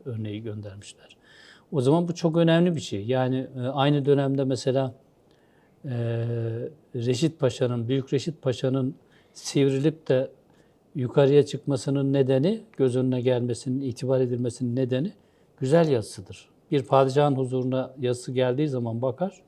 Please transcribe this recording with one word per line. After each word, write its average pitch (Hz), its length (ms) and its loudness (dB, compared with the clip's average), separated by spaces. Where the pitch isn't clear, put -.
örneği 110 360 -8
göndermişler. 104 760 -14
O 147 100 0
zaman 160 260 4
bu 170 80 -4
çok 165 220 0
önemli 170 380 4
bir 127 60 -6
şey. 101 240 -8
Yani, 127 500 0
e, 123 40 -10
aynı 139 460 2
dönemde 139 380 2
mesela, 131 520 -2
e, 135 60 -8
Reşit 127 440 0
Paşa'nın, 120 480 0
Büyük 131 260 -2
Reşit 147 280 -4
Paşa'nın 131 540 -2
sivrilip 139 760 0
de 131 220 2
yukarıya 139 500 4
çıkmasının 139 680 -2
nedeni, 139 480 2
göz 127 180 2
önüne 127 260 0
gelmesinin, 123 600 -2
itibar 131 400 -2
edilmesinin 123 540 -2
nedeni 131 380 -2
güzel 156 300 4
yazısıdır. - 600 -6
Bir 139 120 2
padişahın 135 520 4
huzuruna 127 640 -2
yazısı 123 320 -2
geldiği 127 360 0
zaman 117 340 -4
bakar, 135 460 -4